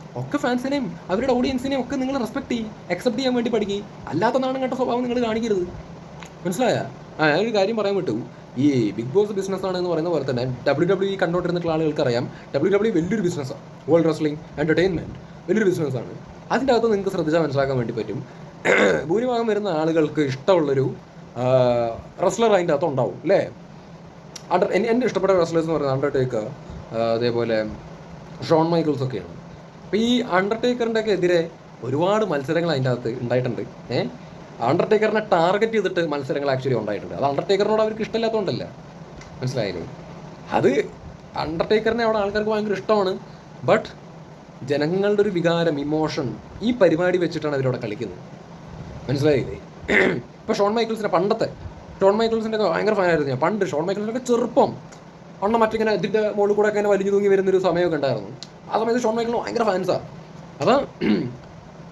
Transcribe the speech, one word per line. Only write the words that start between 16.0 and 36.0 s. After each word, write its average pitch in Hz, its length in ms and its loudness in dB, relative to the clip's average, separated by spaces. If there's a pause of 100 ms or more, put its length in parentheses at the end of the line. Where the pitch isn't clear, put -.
അതിൻ്റെ 254 200 2
അകത്ത് 233 200 4
നിങ്ങൾക്ക് 196 220 0
ശ്രദ്ധിച്ചാൽ 165 300 2
മനസ്സിലാക്കാൻ 135 360 0
വേണ്ടി 113 180 -4
പറ്റും. 104 220 -4 (880)
ഭൂരിഭാഗം 233 380 0
വരുന്ന 208 220 0
ആളുകൾക്ക് 156 520 2
ഇഷ്ടമുള്ളൊരു, 135 680 2 (460)
ആ, 120 80 -2 (800)
റെസ്ലർ 214 300 4
അതിൻ്റെ 175 200 4
അകത്ത് 147 140 2
ഉണ്ടാവും, 131 360 0
അല്ലേ? 160 280 2 (1040)
Under-, 185 160 4
എൻ-, 190 160 2
എൻ്റെ 233 200 2
ഇഷ്ടപ്പെട്ട 190 260 2
റെസ്ലേഴ്സ് 165 380 2
എന്ന് 165 40 0
പറയുന്നത് 143 200 0
അണ്ടർടേക്കർ, 131 500 0 (540)
ആ, 113 140 2
അതേപോലെ 113 540 0 (840)
ഷോൺ 160 220 4
മൈക്കിൾസ് 151 320 2
ഒക്കെയാണ്. 101 300 -6 (520)
അപ്പൊ - 120 -4
ഈ 233 260 2
undertaker-ൻ്റെ 226 800 0
ഒക്കെ 220 100 -2
എതിരെ 170 400 2 (340)
ഒരുപാട് 175 400 2
മത്സരങ്ങൾ 165 460 0
അതിൻ്റെ 131 200 2
അകത്ത് 120 180 -2 (140)
ഉണ്ടായിട്ടുണ്ട്. 120 400 0 (300)
ഏ? 143 100 0 (680)
undertaker-ിനെ 208 520 2 (100)
ടാർഗറ്റ് 202 400 2
ചെയ്തിട്ട് 180 360 0